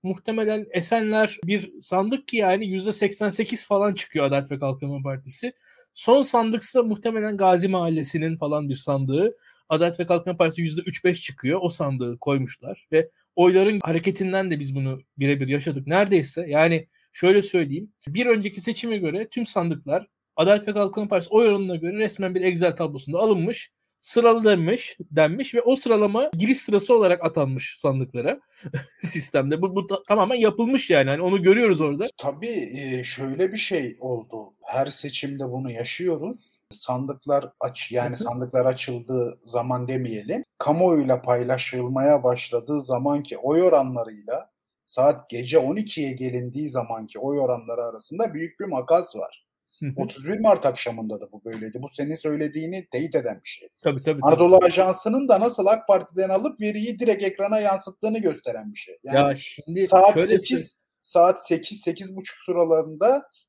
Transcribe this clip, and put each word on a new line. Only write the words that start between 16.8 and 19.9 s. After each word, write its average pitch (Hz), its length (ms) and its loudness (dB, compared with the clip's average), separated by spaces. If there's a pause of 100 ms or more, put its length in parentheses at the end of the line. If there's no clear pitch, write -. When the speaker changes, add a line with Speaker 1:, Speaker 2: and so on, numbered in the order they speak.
Speaker 1:
şöyle 196 280 4
söyleyeyim. 175 520 -2 (140)
Bir 196 180 -2
önceki 208 360 0
seçime 226 360 -4
göre 185 320 -4
tüm 233 160 -6
sandıklar 170 600 -2 (280)